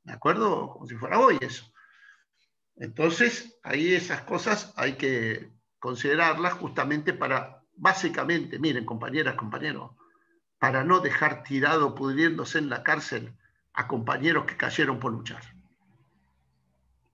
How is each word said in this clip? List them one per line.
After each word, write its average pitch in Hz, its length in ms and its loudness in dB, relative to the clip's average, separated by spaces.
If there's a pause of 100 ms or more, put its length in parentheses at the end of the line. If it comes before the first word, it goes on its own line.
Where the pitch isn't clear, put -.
¿de - 100 -14
acuerdo? 180 560 0
Como - 180 -16
si 120 80 -12
fuera 127 240 0
hoy 247 220 8
eso. 127 240 -8 (1120)
Entonces, 165 880 0
ahí 151 300 2
esas 170 280 -2
cosas - 540 -2
hay 139 180 -2
que 123 580 -2 (280)
considerarlas 151 720 0
justamente 151 600 -2
para, 131 500 -4 (120)
básicamente, 165 840 0
miren, 127 260 0
compañeras, 127 500 -4
compañeros, 131 560 -8 (680)
para 131 240 2
no 180 160 6
dejar 151 440 0
tirado 139 500 4
pudriéndose 143 640 0
en 147 100 -2
la 120 140 -4
cárcel 135 520 -2 (380)
a 123 140 -2
compañeros 135 580 0
que - 120 -6
cayeron 127 420 0
por 120 120 -2
luchar. - 300 -10 (1700)